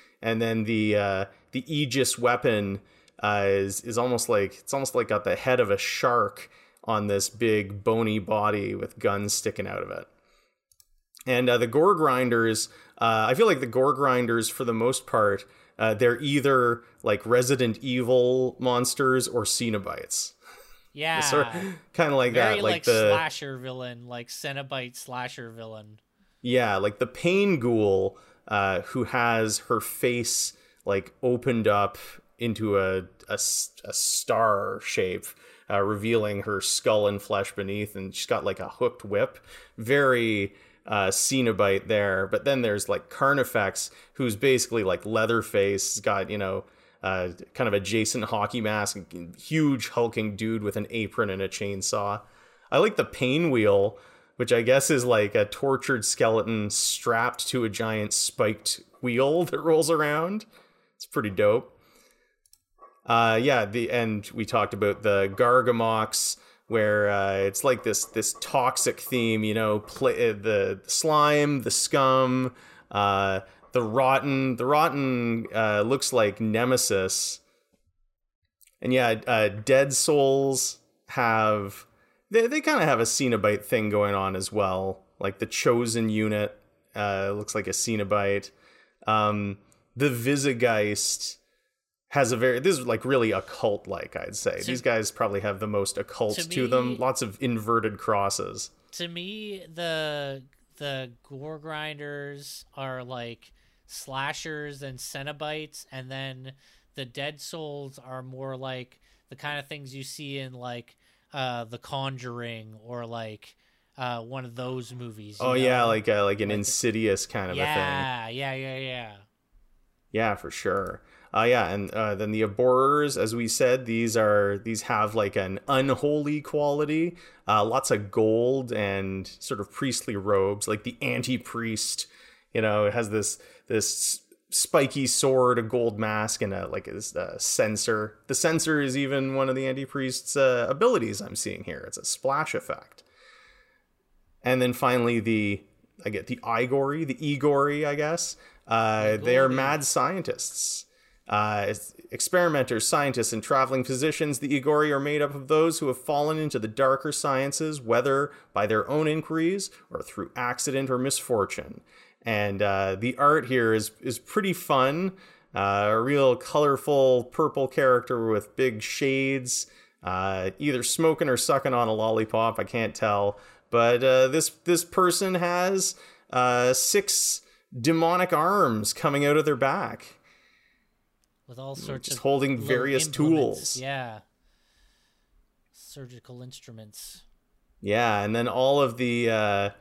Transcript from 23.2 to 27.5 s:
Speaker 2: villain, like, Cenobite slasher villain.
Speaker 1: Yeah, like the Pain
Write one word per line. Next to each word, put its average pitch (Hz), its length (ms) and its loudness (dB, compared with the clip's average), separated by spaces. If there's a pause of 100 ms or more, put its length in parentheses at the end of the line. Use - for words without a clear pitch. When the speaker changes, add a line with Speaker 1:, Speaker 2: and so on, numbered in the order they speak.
Speaker 2:
villain, 123 480 -12
like, 120 220 -12
Cenobite 135 680 -8
slasher 123 540 -10
villain. 110 500 -16 (400)
Speaker 1:
Yeah, 120 360 2
like 101 220 0
the - 80 0
Pain 190 520 2